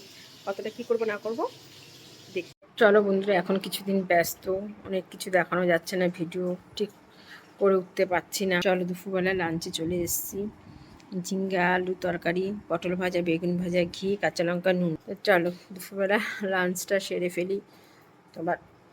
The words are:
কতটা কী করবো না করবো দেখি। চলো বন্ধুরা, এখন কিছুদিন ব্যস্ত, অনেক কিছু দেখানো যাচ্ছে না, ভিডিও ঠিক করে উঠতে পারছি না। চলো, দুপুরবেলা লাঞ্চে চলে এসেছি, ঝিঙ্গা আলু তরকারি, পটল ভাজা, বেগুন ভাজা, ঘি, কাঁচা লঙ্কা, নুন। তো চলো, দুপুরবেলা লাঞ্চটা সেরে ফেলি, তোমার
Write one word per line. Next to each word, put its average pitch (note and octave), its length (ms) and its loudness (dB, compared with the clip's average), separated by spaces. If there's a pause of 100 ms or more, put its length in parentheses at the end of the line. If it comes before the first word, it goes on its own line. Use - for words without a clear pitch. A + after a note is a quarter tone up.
(460)
কতটা G3+ 240 -6
কী A#3+ 120 -12
করবো A3+ 220 0
না G#3+ 120 -2
করবো A#3 320 -4 (880)
দেখি। F3 180 -6 (240)
চলো G#3 260 8
বন্ধুরা, G3 320 2
এখন F#3 240 2
কিছুদিন G3 440 -2
ব্যস্ত, F3 460 2 (360)
অনেক F#3+ 260 -4
কিছু F#3+ 200 -10
দেখানো F3+ 360 2
যাচ্ছে E3+ 300 2
না, F3+ 120 2
ভিডিও F3+ 480 -4 (200)
ঠিক G3+ 140 -4 (680)
করে G3 160 6
উঠতে F#3+ 320 0
পারছি F#3 400 -2
না। F3+ 140 4
চলো, F#3 240 2
দুপুরবেলা F#3 500 -2
লাঞ্চে E3+ 360 -2
চলে E3+ 300 -2
এসেছি, G3 480 -4 (720)
ঝিঙ্গা F#3 540 0
আলু F#3 260 0
তরকারি, F3+ 520 -2 (160)
পটল F3 260 -2
ভাজা, F3+ 280 0
বেগুন F3 340 0
ভাজা, F3+ 280 2
ঘি, F#3+ 360 -2
কাঁচা E3+ 240 0
লঙ্কা, F3 280 2
নুন। F3 240 2 (100)
তো G3+ 80 -8 (100)
চলো, F3+ 260 4 (220)
দুপুরবেলা G3 460 -2 (240)
লাঞ্চটা F#3+ 580 0
সেরে F3+ 280 -2
ফেলি, F#3 320 -2 (720)
তোমার E3 220 -2 (360)